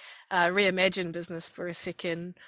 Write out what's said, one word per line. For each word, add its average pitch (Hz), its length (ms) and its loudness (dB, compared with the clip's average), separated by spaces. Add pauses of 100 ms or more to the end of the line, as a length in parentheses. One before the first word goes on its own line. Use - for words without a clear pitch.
(300)
uh, 175 180 4
reimagine 185 600 2
business 170 380 -8
for 175 200 -8
a 170 60 -6
second. 175 640 -4 (120)